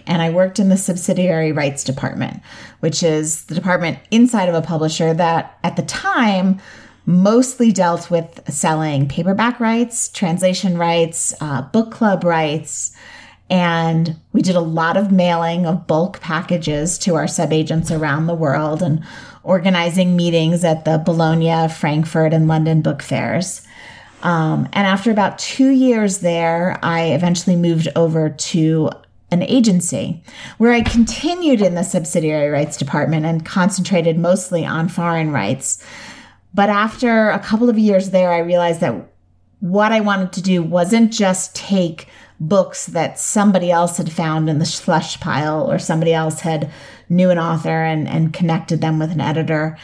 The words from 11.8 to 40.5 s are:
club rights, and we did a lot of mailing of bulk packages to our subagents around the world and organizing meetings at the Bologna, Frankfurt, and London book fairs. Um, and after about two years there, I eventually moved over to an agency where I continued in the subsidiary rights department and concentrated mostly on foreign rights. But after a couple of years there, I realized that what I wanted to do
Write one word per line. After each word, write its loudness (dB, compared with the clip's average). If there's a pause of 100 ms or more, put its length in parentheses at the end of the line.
club 0
rights, -2 (600)
and 0 (160)
we 2
did 0
a 4
lot -2
of 2
mailing 2
of -2
bulk -2
packages -4
to 0
our 0
subagents -2
around -2
the -2
world -2
and 0 (380)
organizing 2
meetings 2
at 0
the 2
Bologna, 2
Frankfurt, 0
and 4
London 2
book -2
fairs. -4 (600)
Um, 0
and 0
after 0
about 0
two 0
years 2
there, 0
I 0
eventually 2
moved 2
over 2
to 0 (420)
an 2
agency 0 (340)
where 4
I 2
continued 0
in 2
the -2
subsidiary -2
rights -2
department -2
and -2
concentrated 0
mostly 0
on -2
foreign -2
rights. -4 (720)
But 2
after 2
a 0
couple 0
of 2
years 2
there, 2
I 2
realized 0
that -4 (500)
what 2
I 2
wanted 0
to -6
do 2